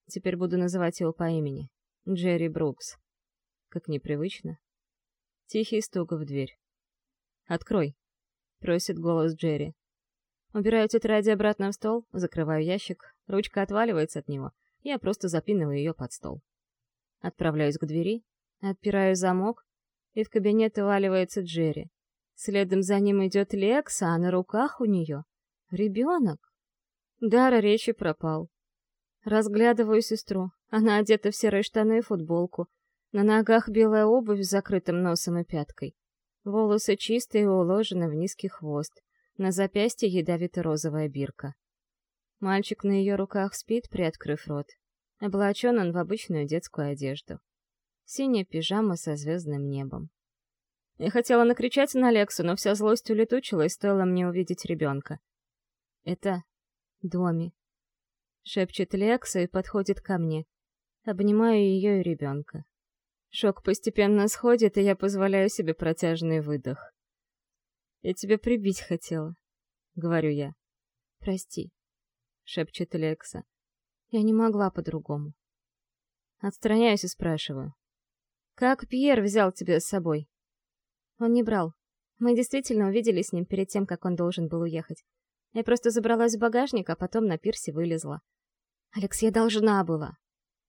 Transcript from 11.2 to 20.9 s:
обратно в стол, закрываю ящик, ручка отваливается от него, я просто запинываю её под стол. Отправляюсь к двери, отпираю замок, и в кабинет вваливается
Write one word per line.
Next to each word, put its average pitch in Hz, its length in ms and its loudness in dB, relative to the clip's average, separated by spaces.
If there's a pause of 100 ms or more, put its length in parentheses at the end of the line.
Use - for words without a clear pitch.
обратно 208 420 0
в - 20 -6
стол, 226 380 -4
закрываю 160 540 -2
ящик, 180 500 -8 (120)
ручка 202 340 -2
отваливается 196 580 -2
от - 80 -14
него, 139 240 -8 (300)
я 277 180 -6
просто 190 300 -4
запинываю 160 480 0
её 151 160 -2
под 127 180 -10
стол. - 300 -12 (800)
Отправляюсь 151 560 -2
к 160 80 -4
двери, 170 380 -4 (360)
отпираю 196 560 0
замок, 185 500 0 (500)
и 220 100 -2
в - 40 -20
кабинет 214 480 2
вваливается 196 640 0